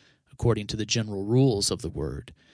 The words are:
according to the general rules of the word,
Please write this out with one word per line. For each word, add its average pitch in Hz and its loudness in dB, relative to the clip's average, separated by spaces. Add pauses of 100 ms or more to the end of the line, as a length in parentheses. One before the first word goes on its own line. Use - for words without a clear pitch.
(320)
according 107 0
to 107 -6
the 107 -4
general 104 -2
rules 117 4
of 92 -4
the 85 -6
word, 76 -8 (200)